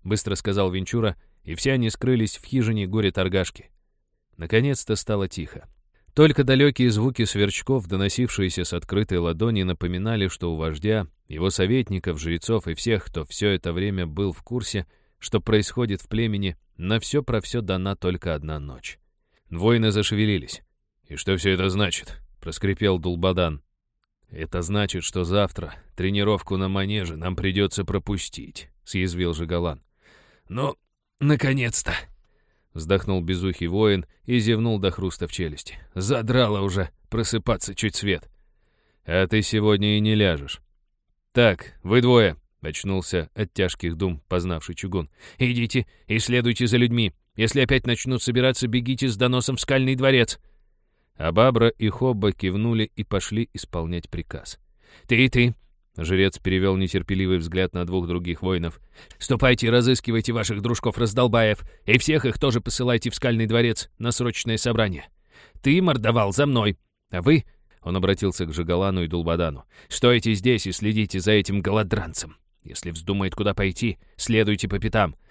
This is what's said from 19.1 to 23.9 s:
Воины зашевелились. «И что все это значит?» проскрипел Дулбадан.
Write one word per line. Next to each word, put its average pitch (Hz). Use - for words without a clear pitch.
Воины 110
зашевелились. 104
«И 73
что 95
все 92
это 92
значит?» 95
проскрипел 95
Дулбадан. 87